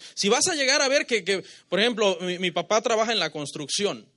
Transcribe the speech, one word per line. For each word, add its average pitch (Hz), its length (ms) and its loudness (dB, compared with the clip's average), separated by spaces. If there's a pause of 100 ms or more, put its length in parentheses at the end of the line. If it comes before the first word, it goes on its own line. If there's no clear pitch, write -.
(160)
si - 120 -2
vas 247 200 4
a 359 80 -2
llegar 277 260 2
a 277 60 2
ver 285 180 2
que, 220 180 -2
que, 185 200 -2 (260)
por 180 100 0
ejemplo, 208 420 2
mi, 180 180 -4
mi 185 100 -2
papá 175 320 0
trabaja 226 300 0
en 220 80 0
la 160 120 -2
construcción 147 840 -6